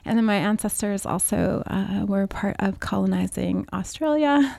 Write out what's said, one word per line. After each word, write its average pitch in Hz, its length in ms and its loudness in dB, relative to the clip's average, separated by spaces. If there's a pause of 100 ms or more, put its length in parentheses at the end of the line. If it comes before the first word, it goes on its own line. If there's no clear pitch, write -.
And 226 120 2
then 226 60 4
my 208 120 4
ancestors 208 680 0
also, - 600 0
uh, 196 420 -2
were 196 180 2
part - 320 -4
of 196 220 -2
colonizing 185 920 -2
Australia. 285 840 2